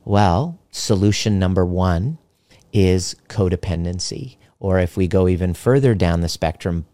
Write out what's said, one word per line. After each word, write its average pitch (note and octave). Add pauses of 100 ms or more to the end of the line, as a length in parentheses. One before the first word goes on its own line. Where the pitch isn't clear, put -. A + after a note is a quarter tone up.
Well, G#2 (140)
solution G#2
number F#2
one F2+ (520)
is F#2 (100)
codependency. F2+ (220)
Or F#2
if F2+
we F#2+
go F#2
even F2+
further C3
down E2+
the E2+
spectrum, E2+